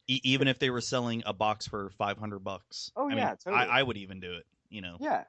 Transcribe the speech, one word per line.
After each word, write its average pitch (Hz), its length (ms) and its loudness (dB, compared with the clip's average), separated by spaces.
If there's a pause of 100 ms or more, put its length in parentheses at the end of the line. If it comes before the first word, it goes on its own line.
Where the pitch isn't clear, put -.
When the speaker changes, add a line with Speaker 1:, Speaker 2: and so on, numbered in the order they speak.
Speaker 1:
E-, 131 160 2
even 135 240 4
if 127 100 2
they 135 120 4
were 120 100 0
selling 117 460 0
a 104 60 -2
box 107 360 2
for 98 220 -6
five 101 280 0
hundred 104 220 -6
bucks. - 560 -8
Speaker 2:
Oh, 262 80 0
Speaker 1:
I 285 60 0
mean, 262 80 0
Speaker 2:
yeah, 156 180 2
totally. - 260 -2
Speaker 1:
I, 120 180 4
I - 20 4
would 120 160 0
even 95 200 -10
do 90 160 -8
it, 85 120 -10 (240)
you 104 100 -10
know? 87 200 -10
Speaker 2:
Yeah, 208 280 0